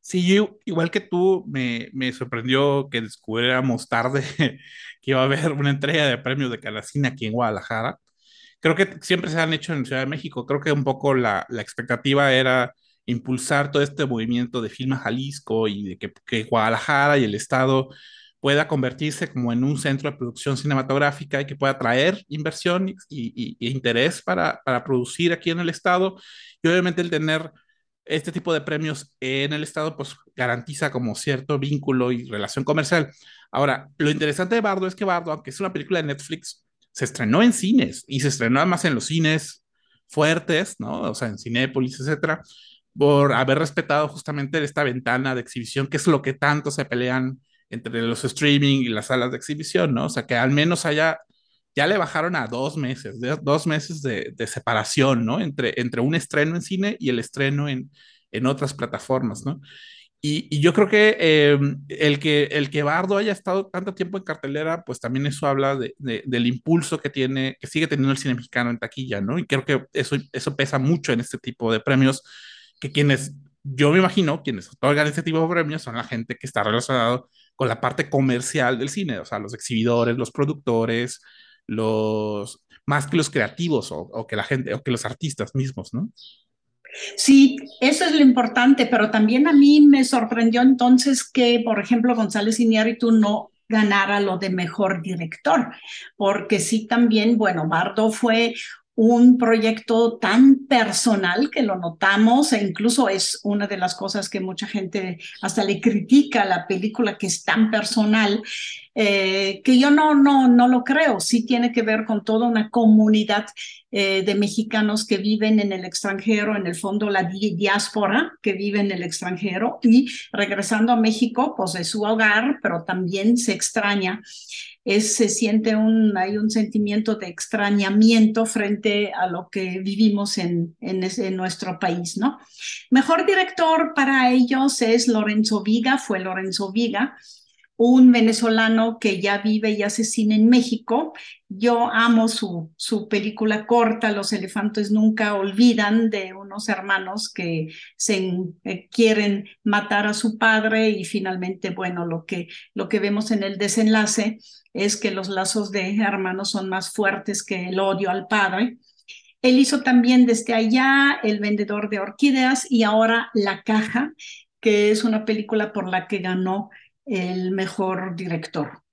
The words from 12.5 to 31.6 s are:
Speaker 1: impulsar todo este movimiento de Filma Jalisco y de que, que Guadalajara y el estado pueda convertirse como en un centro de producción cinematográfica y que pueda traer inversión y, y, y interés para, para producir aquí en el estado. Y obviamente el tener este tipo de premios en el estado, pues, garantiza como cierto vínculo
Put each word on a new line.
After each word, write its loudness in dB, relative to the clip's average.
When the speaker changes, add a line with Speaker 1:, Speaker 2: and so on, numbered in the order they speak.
Speaker 1:
impulsar -4
todo 0
este -4
movimiento -4
de -6
Filma -6
Jalisco -4
y -6
de -12
que, -12
que -4
Guadalajara 2
y 2
el -2
estado 0
pueda 0
convertirse -4
como -4
en 0
un 0
centro -2
de -14
producción -6
cinematográfica -2
y -6
que -12
pueda 0
traer 0
inversión -4
y, -8
y, -10
y -6
interés 0
para, -2
para -2
producir -2
aquí -4
en -4
el -4
estado. 0
Y 2
obviamente 2
el -4
tener -2
este -6
tipo -4
de 0
premios -8
en -4
el -6
estado, -8
pues, -12
garantiza -4
como -4
cierto -4
vínculo -2